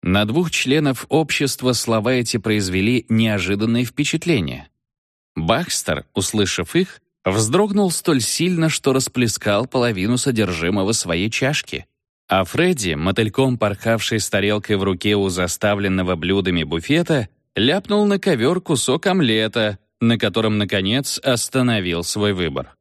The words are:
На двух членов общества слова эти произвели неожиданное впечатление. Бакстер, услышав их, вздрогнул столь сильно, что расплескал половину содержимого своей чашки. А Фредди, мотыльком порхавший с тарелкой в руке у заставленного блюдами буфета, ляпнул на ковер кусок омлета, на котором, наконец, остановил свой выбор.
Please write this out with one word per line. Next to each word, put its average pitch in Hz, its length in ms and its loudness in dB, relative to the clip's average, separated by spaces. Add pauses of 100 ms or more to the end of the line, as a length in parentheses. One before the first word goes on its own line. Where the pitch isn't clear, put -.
На 101 240 2
двух 156 260 0
членов 139 560 0
общества 139 640 0
слова 113 420 0
эти 123 220 0
произвели 107 720 0
неожиданное 110 760 0
впечатление. 127 800 -2 (680)
Бакстер, 82 800 -2
услышав 98 640 -2
их, 185 240 0 (240)
вздрогнул 175 640 2
столь 160 300 0
сильно, 165 480 0
что 143 240 0
расплескал 120 760 0
половину 120 520 0
содержимого 98 720 0
своей 90 380 -2
чашки. - 580 -4 (400)
А 95 180 2
Фредди, 139 500 0
мотыльком 110 600 0
порхавший 110 640 0
с - 80 -4
тарелкой 104 500 0
в 95 60 0
руке 98 320 0
у 98 140 2
заставленного 92 880 0
блюдами 90 480 0
буфета, 131 680 -2 (260)
ляпнул 202 500 2
на 202 120 2
ковер 170 440 0
кусок - 440 -2
омлета, 110 720 0 (220)
на 117 180 4
котором, 107 400 0
наконец, 104 640 -2
остановил 113 840 0
свой 104 300 0
выбор. 76 480 -4